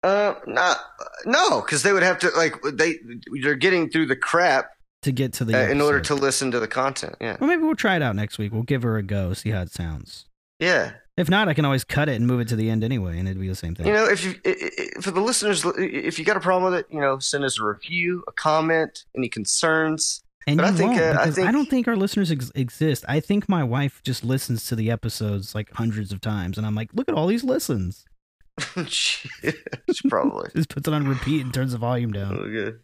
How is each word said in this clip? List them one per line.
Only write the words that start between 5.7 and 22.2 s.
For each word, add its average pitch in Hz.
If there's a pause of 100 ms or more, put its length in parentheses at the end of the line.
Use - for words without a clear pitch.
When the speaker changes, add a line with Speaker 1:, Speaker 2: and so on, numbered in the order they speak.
Speaker 1:
in 143
order 147
Speaker 2:
episode. 143
Speaker 1:
to 135
listen 135
to 120
the 110
content. 131
Yeah. 113
Speaker 2:
Well, 285
maybe 339
we'll 311
try 196
it 156
out 113
next 104
week. 104
We'll 113
give 123
her 113
a 107
go, 95
see -
how 98
it 85
sounds. - (340)
Speaker 1:
Yeah. 156 (260)
Speaker 2:
If 170
not, 196
I 151
can 151
always 135
cut 147
it 135
and 117
move 123
it 113
to 117
the 110
end 110
anyway, 98
and 92
it'd 95
be 95
the 92
same 82
thing. -
Speaker 1:
You 208
know, 214
if 185
you, 190 (100)
i-, - (260)
i-, -
for 190
the 180
listeners, 208
i-, 175
if 160
you 156
got 196
a -
problem 185
with 175
it, -
you 156
know, 135
send 139
us 131
a 110
review, 175
a -
comment, 160 (100)
any 127
concerns. 160 (240)
Speaker 2:
And 147
Speaker 1:
But 175
Speaker 2:
you 202
Speaker 1:
I 180
think, 185
Speaker 2:
won't, 196
Speaker 1:
uh, 160
I 156 (120)
Speaker 2:
because 160
I 185
Speaker 1:
think 190
Speaker 2:
don't 285
think 247
our 233
listeners 190